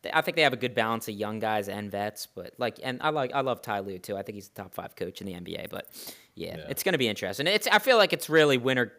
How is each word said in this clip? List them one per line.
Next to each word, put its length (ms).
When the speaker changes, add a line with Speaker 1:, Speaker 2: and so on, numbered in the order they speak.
Speaker 1:
I 80
think 160
they 60
have 100
a 60
good 160
balance 340
of 60
young 240
guys 300
and 220
vets, 360
but, 320
like, 240
and 200
I 60
like, 240
I 80
love 220
Ty 180
Lue, 180
too. 200
I 40
think 120
he's 140
the 140
top 120
five 220
coach 260
in 40
the 60
N 120
B 120
A, 100
but, 220
yeah, 240
Speaker 2:
Yeah. 100
Speaker 1:
it's 140
gonna 160
be 100
interesting. 380
It's, 200
I 120
feel 180
like 160
it's 160
really 300
winner, 400